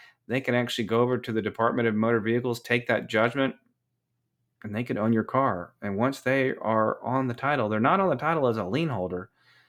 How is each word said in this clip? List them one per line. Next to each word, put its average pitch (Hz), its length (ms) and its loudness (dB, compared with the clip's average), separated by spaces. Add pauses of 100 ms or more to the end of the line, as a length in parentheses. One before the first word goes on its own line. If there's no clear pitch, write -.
(280)
they 127 140 -2
can 120 140 0
actually 120 300 -2
go 113 160 2
over 123 160 2
to 113 140 -8
the 110 100 -2
Department 113 460 0
of 107 80 0
Motor 113 240 2
Vehicles, 117 420 -2
take 120 260 0
that 110 220 0
judgment, 120 460 2 (1080)
and 101 120 -10
they 123 80 -4
can 120 140 -4
own 110 160 2
your 110 100 4
car. 113 580 -2
And 98 160 -6
once 131 220 0
they 135 420 0
are 110 420 2
on 131 240 0
the 120 60 -2
title, 135 360 -2
they're 107 100 0
not 156 200 4
on 190 100 2
the 143 60 0
title 147 320 0
as 113 100 2
a 98 80 -2
lien 147 240 -2
holder. 92 400 -4 (400)